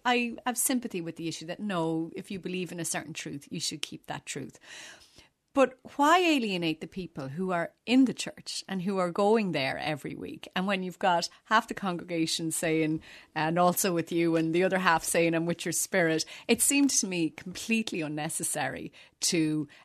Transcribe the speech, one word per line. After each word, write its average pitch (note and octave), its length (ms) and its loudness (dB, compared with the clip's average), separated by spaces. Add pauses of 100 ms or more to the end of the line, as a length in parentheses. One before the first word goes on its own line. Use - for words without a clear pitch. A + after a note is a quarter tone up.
I A#3+ 320 0 (100)
have A#3+ 120 -2
sympathy A#3+ 420 0
with E3 160 -6
the E3 140 -6
issue D#3+ 160 -8
that, E3+ 160 -10
no, E3 560 -2
if F#3 140 -10
you G3 80 -8
believe F3+ 340 -6
in F3 80 -8
a E3 40 -6
certain D#3 280 -6
truth, C#3+ 360 -10
you E3+ 120 -8
should D3+ 200 -6
keep - 260 -8
that - 180 -10
truth. - 340 -10 (920)
But B3+ 240 4 (200)
why D4+ 220 6
alienate G#3 600 2
the F3 80 -8
people E3 400 -8
who F3+ 240 -4
are E3+ 200 -2 (140)
in B3+ 200 6
the A3 80 2
church - 560 -10
and F#3+ 120 -4
who F#3+ 180 0
are F3+ 120 0
going G#3 400 4
there C#3+ 260 0
every D3 380 -6
week? - 400 -12
And F#3 100 0
when F#3+ 160 -2
you've F#3 160 -8
got F3 300 2 (160)
half A3 240 2
the A#3 60 -6
congregation E3+ 800 -2
saying, D#3+ 500 0 (340)
"And D#3+ 240 2
also F3+ 340 4
with E3 200 -2
you," E3+ 240 4
and D#3+ 180 2
the F3+ 80 4
other F#3 160 2
half E3+ 240 4
saying, E3+ 300 2
"I'm E3 120 0
with E3+ 200 -4
your E3+ 80 -2
spirit," D#3+ 500 2 (240)
it A#3 140 2
seemed C#4 300 4
to - 140 2
me F3 260 0
completely A3 680 -4
unnecessary D3+ 920 -6 (260)
to, D#3 480 0 (180)